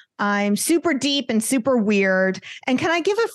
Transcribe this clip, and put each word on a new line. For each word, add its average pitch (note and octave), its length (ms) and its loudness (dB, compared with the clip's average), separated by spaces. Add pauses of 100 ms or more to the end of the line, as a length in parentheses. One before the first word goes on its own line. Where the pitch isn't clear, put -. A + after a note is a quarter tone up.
(180)
I'm G3+ 380 0
super E4 380 0
deep C#4 360 -2
and A3 140 0
super C4 320 0
weird. F#3+ 680 2 (260)
And B3+ 120 0
can F4 100 -2
I E4 120 0
give G4 160 0
a A4+ 180 0